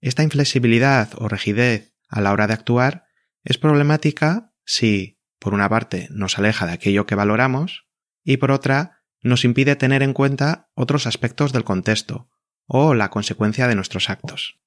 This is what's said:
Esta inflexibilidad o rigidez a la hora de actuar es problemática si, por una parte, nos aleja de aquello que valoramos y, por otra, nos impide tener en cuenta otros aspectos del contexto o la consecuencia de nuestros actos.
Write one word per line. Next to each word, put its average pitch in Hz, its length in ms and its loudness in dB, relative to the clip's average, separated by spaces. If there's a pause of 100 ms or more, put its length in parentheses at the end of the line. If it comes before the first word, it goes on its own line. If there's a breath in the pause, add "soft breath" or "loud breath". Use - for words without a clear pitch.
Esta 139 220 -2
inflexibilidad 131 920 2
o 110 120 -4
rigidez 107 640 -2 (140)
a 110 120 -4
la 101 120 2
hora 104 140 2
de 107 80 0
actuar 123 520 -2 (360)
es - 140 -2
problemática 151 960 2 (140)
si, 101 520 0 (200)
por 101 160 -4
una 101 160 2
parte, 110 400 -4
nos 101 280 -6
aleja 104 280 0
de 85 60 -4
aquello 98 340 0
que - 80 -4
valoramos 123 720 -2 (340)
y, 139 140 0
por 131 140 0
otra, 135 540 -2 (160)
nos 123 240 2
impide 131 300 2
tener 135 280 2
en 135 100 0
cuenta 139 600 -2
otros 139 320 -2
aspectos 127 460 -2
del 123 120 0
contexto - 680 -4 (360)
o 143 280 2
la 107 160 0
consecuencia 107 560 -2
de 120 80 2
nuestros 92 360 -4
actos. - 560 -12